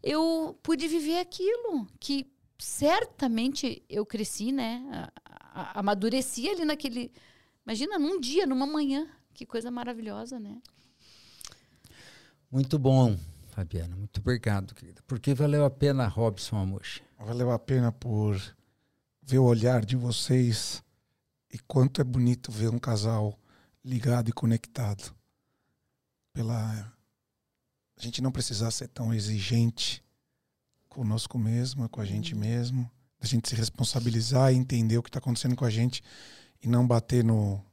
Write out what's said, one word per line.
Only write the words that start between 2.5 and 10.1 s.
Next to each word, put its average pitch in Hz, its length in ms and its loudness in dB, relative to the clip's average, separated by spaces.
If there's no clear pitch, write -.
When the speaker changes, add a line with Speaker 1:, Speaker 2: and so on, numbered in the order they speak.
Speaker 1:
certamente 269 1300 0
eu 208 160 -2
cresci, 220 460 -4
né? 247 400 -4
A, - 720 -14
a, - 180 -10
amadureci 226 720 0
ali 349 160 -2
naquele, 269 460 -4
imagina, 370 340 -4
num 330 200 0
dia, 269 280 0
numa 262 180 0
manhã. 294 420 -2
Que 240 120 -16
coisa 233 260 -8
maravilhosa, 233 680 -10